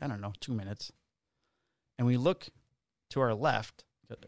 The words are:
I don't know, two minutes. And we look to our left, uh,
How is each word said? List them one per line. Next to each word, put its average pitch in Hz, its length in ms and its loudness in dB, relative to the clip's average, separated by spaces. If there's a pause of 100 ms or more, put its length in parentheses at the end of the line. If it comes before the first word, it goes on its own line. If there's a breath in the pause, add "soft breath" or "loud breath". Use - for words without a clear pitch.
I 143 40 -2
don't 110 140 -4
know, 101 180 -6
two - 140 -8
minutes. 101 400 -6 (1040)
And 120 100 2
we 123 120 6
look 165 300 0 (600)
to - 140 -2
our 120 100 4
left, 113 520 0 (260)
uh, - 60 -14 (120)